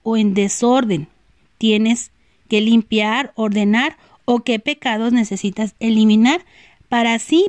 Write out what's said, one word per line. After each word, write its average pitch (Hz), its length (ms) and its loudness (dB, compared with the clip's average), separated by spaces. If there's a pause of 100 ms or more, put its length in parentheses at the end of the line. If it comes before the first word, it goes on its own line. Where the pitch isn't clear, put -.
o 226 120 -2
en 214 200 0
desorden 208 720 0 (500)
tienes 220 540 0 (380)
que 214 120 0
limpiar, 220 720 0
ordenar 214 640 -2 (280)
o 240 160 0
qué 233 180 -4
pecados 233 520 -4
necesitas 208 680 -2
eliminar 220 680 2 (420)
para 233 280 -2
así 330 340 0